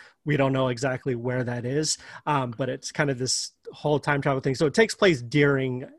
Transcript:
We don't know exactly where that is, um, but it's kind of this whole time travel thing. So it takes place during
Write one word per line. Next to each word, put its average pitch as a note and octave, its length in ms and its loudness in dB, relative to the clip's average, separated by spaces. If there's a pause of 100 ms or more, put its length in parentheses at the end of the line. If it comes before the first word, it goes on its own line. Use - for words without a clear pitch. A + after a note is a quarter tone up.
(240)
We D3 120 0
don't C3+ 160 4
know C3 160 2
exactly B2+ 460 -2
where B2 300 -2
that A#2+ 200 -6
is, D3 340 -2 (260)
um, C3+ 320 0
but C3 120 -4
it's - 240 -10
kind D3 180 0
of B2 80 -2
this - 340 -4 (200)
whole D3 260 0
time C#3+ 240 0
travel C3+ 180 2
thing. C3+ 140 -2
So D#3 120 2
it C#3 80 0
takes A3+ 200 4
place E3+ 280 4
during C3 640 2 (140)